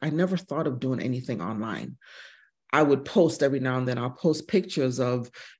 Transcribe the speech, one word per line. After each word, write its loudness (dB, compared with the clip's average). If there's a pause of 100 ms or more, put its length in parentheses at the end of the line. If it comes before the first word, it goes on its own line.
I -2
never 0
thought -4
of -4
doing -2
anything -4
online. -6 (760)
I 6
would 4
post 4
every 2
now 0
and 0
then. -2
I'll -2
post -2
pictures 0
of, -2 (280)